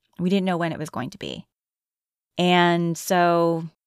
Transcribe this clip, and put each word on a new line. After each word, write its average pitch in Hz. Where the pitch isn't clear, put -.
We 175
didn't 190
know 185
when 165
it -
was 156
going 123
to -
be. -
And 175
so 170